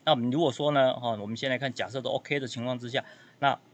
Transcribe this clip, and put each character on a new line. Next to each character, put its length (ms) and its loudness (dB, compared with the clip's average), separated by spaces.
那 80 6
我 20 4
们 160 0
如 80 2
果 100 4
说 220 0
呢， 220 6
哦， 260 -4
我 60 -8
们 100 -6
先 140 -4
来 80 0
看， 160 -4
假 160 -6
设 100 -8
都 120 -4
OK 280 -2
的 80 -6
情 160 -6
况 160 -4
之 100 -10
下， 140 -2
那 200 2